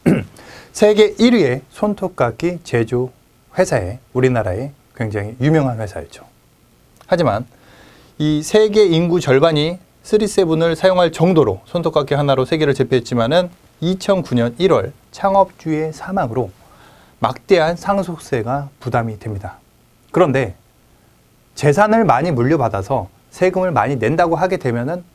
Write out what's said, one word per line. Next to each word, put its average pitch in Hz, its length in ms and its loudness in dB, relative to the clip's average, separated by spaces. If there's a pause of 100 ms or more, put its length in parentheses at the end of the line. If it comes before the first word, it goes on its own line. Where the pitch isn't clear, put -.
<clears throat> 101 200 2 (460)
세계 214 460 4
일 240 160 4
위의 143 280 2 (100)
손톱깎이 175 920 -4
제조 123 480 -2 (460)
회사에 123 420 -2 (140)
우리나라의 127 580 0 (240)
굉장히 107 460 -6
유명한 135 380 0
회사였죠. - 460 -12 (840)
하지만 127 400 0 (720)
이 151 240 -2
세계 214 420 4
인구 170 340 2
절반이 156 600 2 (240)
쓰리세븐을 170 720 0
사용할 180 360 2
정도로 151 540 2
손톱깎이 143 480 -2
하나로 139 320 0
세계를 151 280 0
제패했지만은 131 760 0 (320)
이천구 185 540 -2
년 117 220 0
일월 151 360 2 (180)
창업주의 160 840 -2
사망으로 127 580 -4 (680)
막대한 160 560 0
상속세가 143 960 -4 (100)
부담이 113 400 -4
됩니다. 98 380 -10 (540)
그런데 135 440 0 (1000)
재산을 208 500 2
많이 147 260 2
물려받아서 120 800 -2 (220)
세금을 185 400 0
많이 127 240 0
낸다고 160 400 0
하게 180 220 -2
되면은 131 460 -4 (120)